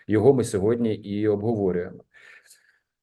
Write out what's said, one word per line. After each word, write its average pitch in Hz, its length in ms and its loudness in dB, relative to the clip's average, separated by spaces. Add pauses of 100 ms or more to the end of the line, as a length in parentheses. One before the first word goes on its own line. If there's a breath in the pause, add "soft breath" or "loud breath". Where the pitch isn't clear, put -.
його 107 280 4
ми 120 100 0
сьогодні 110 500 0
і 104 340 -4
обговорюємо. 98 760 -2 (1000 soft breath)